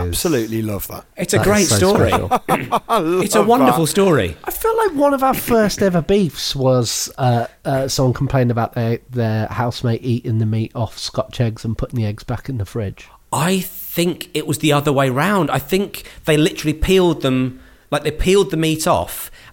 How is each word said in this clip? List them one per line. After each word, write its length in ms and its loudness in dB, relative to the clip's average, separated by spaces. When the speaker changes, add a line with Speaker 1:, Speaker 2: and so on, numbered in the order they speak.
Speaker 1:
absolutely 520 -2
love 280 -6
that. 180 -14
Speaker 2:
It's 160 -4
a 60 4
Speaker 3:
that 60 4
Speaker 2:
great 180 4
Speaker 3:
is 80 2
so 60 4
Speaker 2:
story. 160 4
Speaker 3:
special. 220 0
Speaker 1:
<laughs> 160 -2
I 100 0
love 260 0
Speaker 2:
It's 120 -2
a 80 6
wonderful 400 4
Speaker 1:
that. 60 0
Speaker 2:
story. 540 2
Speaker 3:
I 60 -6
feel 260 -2
like 160 2
one 220 2
of 80 -2
our 120 2
first 460 0
ever 220 2
beefs 540 0
was, 600 0
uh, 300 2
uh, 220 -2
someone 260 0
complaining 380 0
about 240 -2
their, 240 -2
their 380 0
housemate 560 -2
eating 360 -2
the 80 2
meat 280 -2
off 240 -6
Scotch 420 -6
eggs 240 -2
and 140 -4
putting 180 -6
the 80 0
eggs 200 -6
back 240 -8
in 100 -6
the 80 -6
fridge. 400 -8
Speaker 2:
I 280 0
think 720 -6
it 140 -4
was 100 -2
the 140 2
other 200 2
way 180 2
round. 420 2
I 80 -2
think 500 -4
they 120 2
literally 380 0
peeled 480 2
them, 380 -2
like, 100 -2
they 80 -4
peeled 400 2
the 60 -2
meat 320 -2
off 420 -2